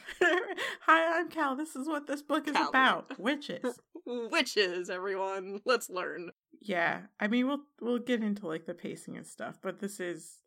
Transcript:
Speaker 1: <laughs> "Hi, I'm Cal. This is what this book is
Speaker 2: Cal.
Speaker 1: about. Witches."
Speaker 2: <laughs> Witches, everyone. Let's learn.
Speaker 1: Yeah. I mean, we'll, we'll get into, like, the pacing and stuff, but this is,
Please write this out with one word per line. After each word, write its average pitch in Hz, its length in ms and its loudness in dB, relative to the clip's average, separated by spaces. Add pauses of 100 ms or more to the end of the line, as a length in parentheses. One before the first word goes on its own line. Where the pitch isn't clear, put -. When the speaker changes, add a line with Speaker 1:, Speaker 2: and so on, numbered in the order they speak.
Speaker 1:
<laughs> - 160 -6
"Hi, 339 1000 4
I'm 339 80 -2
Cal. 285 280 0
This 311 200 -6
is 262 120 -6
what 294 180 -2
this 285 160 -4
book 294 260 0
is 285 60 -4
Speaker 2:
Cal. 302 160 4
Speaker 1:
about. 254 480 4
Witches." 254 600 -2 (140)
Speaker 2:
<laughs> - 140 -16
Witches, 214 840 0
everyone. 190 760 -4
Let's 240 240 2
learn. 170 400 -6 (300)
Speaker 1:
Yeah. 175 420 0 (180)
I 208 80 0
mean, 247 200 4
we'll, 285 140 -2 (180)
we'll 240 180 0
get 240 240 0
into, 202 240 -2
like, 160 200 -4
the 180 80 -6
pacing 170 420 -10
and 170 100 -12
stuff, - 360 -12
but 190 180 -6
this 202 200 -8
is, 170 460 -8